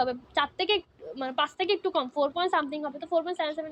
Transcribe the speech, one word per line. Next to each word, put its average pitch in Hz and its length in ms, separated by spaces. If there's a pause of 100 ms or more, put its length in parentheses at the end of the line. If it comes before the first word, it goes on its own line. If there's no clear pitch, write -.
হবে? 254 120 (240)
চার 285 120 (100)
থেকে, 381 160 (460)
মানে 262 200
পাঁচ 294 180
থেকে 339 200
একটু 381 180
কম, 277 100 (100)
four 294 200
point 359 200
something 302 300
হবে, 285 160
তো 330 100
four 330 120
point 349 160
seven 311 180
seven, 311 140